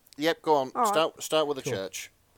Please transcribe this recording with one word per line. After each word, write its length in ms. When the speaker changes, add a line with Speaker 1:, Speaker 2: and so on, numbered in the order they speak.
Speaker 1:
Yep, 240
go 140
on. 200
Speaker 2:
All 80
right. 40
Speaker 1:
Start, 360
start 240
with 100
the 60
Speaker 3:
Cool. 100
Speaker 1:
church. 380